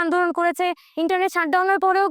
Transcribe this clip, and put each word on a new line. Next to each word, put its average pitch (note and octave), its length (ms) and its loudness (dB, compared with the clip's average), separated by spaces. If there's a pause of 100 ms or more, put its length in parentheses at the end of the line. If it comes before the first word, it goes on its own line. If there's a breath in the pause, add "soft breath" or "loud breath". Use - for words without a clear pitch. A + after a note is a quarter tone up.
আন্দোলন F4 320 0
করেছে, F4 340 -2 (300 soft breath)
ইন্টারনেট F4+ 360 0
শাটডাউনের F4+ 460 0
পরেও F#4+ 320 2